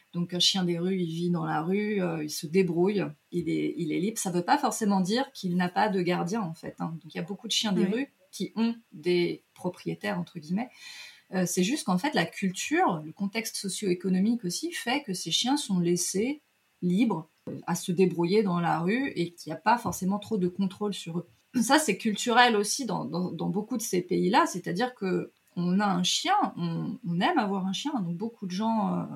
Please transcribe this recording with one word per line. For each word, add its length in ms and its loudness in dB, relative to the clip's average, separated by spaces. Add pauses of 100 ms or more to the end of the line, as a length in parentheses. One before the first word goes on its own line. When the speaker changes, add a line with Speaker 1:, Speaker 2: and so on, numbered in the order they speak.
(120)
Speaker 1:
Donc, 220 -4
un 60 0
chien 240 4
des 140 2
rues, 220 0
il 100 0
vit 200 0
dans 160 0
la 160 0
rue, 400 0
euh, 200 -2
il 60 -4
se 180 -6
débrouille, 560 4 (280)
il 180 -4
est, 300 0
il 140 -2
est 60 0
libre. 200 -2
Ça 120 -2
veut 140 0
pas 140 4
forcément 420 2
dire 320 0
qu'il 240 -2
n'a 140 2
pas 180 2
de 140 0
gardien, 400 0
en 120 -4
fait, 260 -12
hein. 220 -6
Donc, 120 -16
il 20 -10
y 40 -4
a 40 -4
beaucoup 220 -10
de 60 -6
chiens 200 0
des 140 4
Speaker 2:
Oui. 60 2
Speaker 1:
rues 200 -2 (180)
qui 260 -6
ont 180 2 (180)
des 500 0 (120)
propriétaires, 640 -6
entre 180 -8
guillemets. 300 -4 (640)
Euh, 120 2
c'est 180 2
juste 200 -2
qu'en 140 2
fait, 160 -2
la 120 2
culture, 800 0
le 80 -12
contexte 440 -4
socio-économique 880 0
aussi, 280 -4
fait 300 -2
que 120 -6
ces 160 -8
chiens 260 2
sont 240 0
laissés 600 0 (400)
libres, 460 2 (200)
euh, 180 -8
à 80 -2
se 160 -4
débrouiller 520 4
dans 180 2
la 200 2
rue 360 0
et 160 -2
qu'il 180 -12
n'y 40 -6
a 60 -10
pas 180 4
forcément 400 -2
trop 180 -4
de 120 2
contrôle 460 -2
sur 240 -8
eux. 100 -8 (340)
Ça, 160 6
c'est 200 0
culturel 580 4
aussi 300 0
dans, 180 -2
dans, 260 -4
dans 200 -4
beaucoup 260 -2
de 60 -4
ces 200 0
pays-là, 440 4
c'est-à-dire 480 -4
que 380 -2 (220)
on 260 2
a 60 2
un 160 2
chien, 300 0 (240)
on, 500 -4
on 140 0
aime 160 2
avoir 300 0
un 80 -2
chien, 260 -6
donc 160 -2
beaucoup 300 -8
de 60 -6
gens, 440 0
euh, 60 -2 (140)